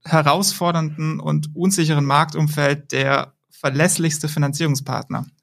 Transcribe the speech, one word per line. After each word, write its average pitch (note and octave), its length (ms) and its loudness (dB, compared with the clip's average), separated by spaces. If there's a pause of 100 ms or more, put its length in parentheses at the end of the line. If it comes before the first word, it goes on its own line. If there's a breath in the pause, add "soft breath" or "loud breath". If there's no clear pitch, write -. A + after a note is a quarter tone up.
herausfordernden D#3 1120 0
und D3+ 340 -2
unsicheren D#3+ 520 2
Marktumfeld D3 840 0
der C3+ 420 0 (160)
verlässlichste D#3 800 0
Finanzierungspartner? C#3 960 -2 (160)